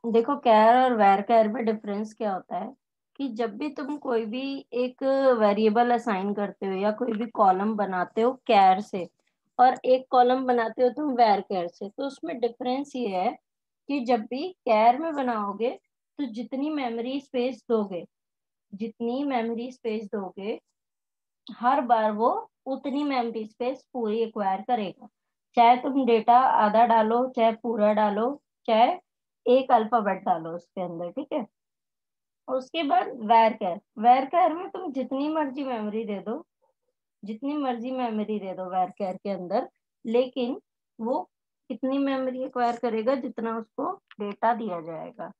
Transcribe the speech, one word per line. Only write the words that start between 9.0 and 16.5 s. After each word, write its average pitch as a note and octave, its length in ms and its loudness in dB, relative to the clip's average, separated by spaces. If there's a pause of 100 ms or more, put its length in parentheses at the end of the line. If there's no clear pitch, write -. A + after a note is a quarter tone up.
और B3 260 6
एक B3+ 260 2
कॉलम B3+ 360 4
बनाते A#3+ 360 0
हो B3 80 4
तुम D4+ 240 -4
varchar G3+ 540 2
से, G3 200 -12
तो C#4 180 -8
उसमें D#4+ 340 -8
difference B3+ 560 -4
ये A#3+ 200 -4
है F#3+ 140 0 (580)
कि C#4+ 160 -2
जब A#3 200 0
भी D#4+ 300 -8 (140)
char A#3 320 4
में E4 140 -6
बनाओगे A3 560 -4 (480)
तो D4 140 -4
जितनी B3+ 380 -6